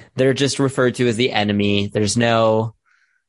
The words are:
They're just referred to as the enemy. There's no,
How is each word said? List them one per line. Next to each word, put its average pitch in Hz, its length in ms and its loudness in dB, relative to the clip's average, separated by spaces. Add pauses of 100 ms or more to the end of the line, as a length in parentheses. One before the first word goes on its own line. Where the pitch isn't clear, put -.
(160)
They're 131 180 2
just 135 260 -2
referred 131 360 0
to 123 140 0
as 107 80 -2
the 123 160 0
enemy. 101 540 0
There's 104 280 -2
no, 113 600 0 (540)